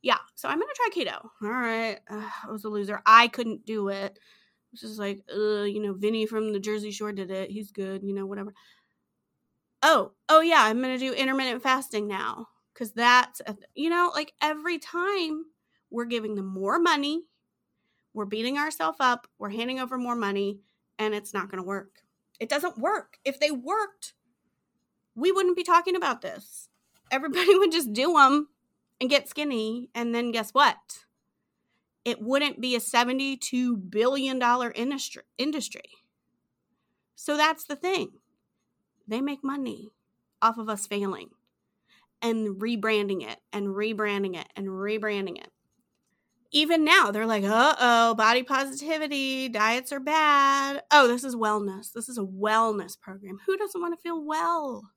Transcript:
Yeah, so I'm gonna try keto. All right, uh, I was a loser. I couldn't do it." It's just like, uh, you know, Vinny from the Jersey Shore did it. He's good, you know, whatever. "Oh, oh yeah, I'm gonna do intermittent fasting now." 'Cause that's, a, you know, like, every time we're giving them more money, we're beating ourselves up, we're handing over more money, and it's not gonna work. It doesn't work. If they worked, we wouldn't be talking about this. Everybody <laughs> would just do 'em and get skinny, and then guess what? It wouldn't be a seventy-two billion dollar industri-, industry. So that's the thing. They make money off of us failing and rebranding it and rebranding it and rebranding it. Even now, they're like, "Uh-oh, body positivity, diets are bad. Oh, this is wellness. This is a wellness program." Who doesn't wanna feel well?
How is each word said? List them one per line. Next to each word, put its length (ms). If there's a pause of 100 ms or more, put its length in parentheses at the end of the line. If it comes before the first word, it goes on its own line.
Yeah, 180 (160)
so 140
I'm 100
gonna 160
try 180
keto. 360 (120)
All 80
right, 500 (100)
uh, 200 (140)
I 80
was 140
a 40
loser. 360
I 220
couldn't 380
do 240
it." 300 (540)
It's 80
just 180
like, 320
uh, 320
you 160
know, 140
Vinny 320
from 280
the 60
Jersey 320
Shore 220
did 180
it. 200
He's 200
good, 320
you 100
know, 120
whatever. 280 (1300)
"Oh, 300 (160)
oh 120
yeah, 220
I'm 180
gonna 160
do 160
intermittent 480
fasting 460
now." 420 (240)
'Cause 200
that's, 520
a, 100 (200)
you 140
know, 260
like, 260
every 380
time 680 (460)
we're 140
giving 300
them 120
more 320
money, 480 (840)
we're 120
beating 320
ourselves 420
up, 280 (100)
we're 120
handing 300
over 180
more 180
money, 460 (360)
and 160
it's 200
not 180
gonna 120
work. 400 (360)
It 100
doesn't 300
work. 440
If 160
they 120
worked, 640 (1000)
we 160
wouldn't 260
be 60
talking 320
about 260
this. 480 (420)
Everybody 440
<laughs> 40
would 120
just 220
do 240
'em 320 (500)
and 100
get 200
skinny, 640
and 220
then 160
guess 200
what? 540 (1000)
It 160
wouldn't 380
be 160
a 40
seventy-two 1000
billion 600
dollar 340
industri-, 500 (140)
industry. 520 (1300)
So 220
that's 280
the 100
thing. 440 (880)
They 140
make 220
money 460 (520)
off 160
of 120
us 180
failing 420 (920)
and 400
rebranding 640
it 160 (120)
and 160
rebranding 680
it 200
and 120
rebranding 720
it. 140 (1000)
Even 320
now, 280
they're 140
like, 180
"Uh-oh, 720
body 280
positivity, 1080
diets 420
are 80
bad. 920
Oh, 160
this 160
is 120
wellness. 560
This 180
is 80
a 60
wellness 760
program." 460
Who 120
doesn't 240
wanna 160
feel 240
well? 760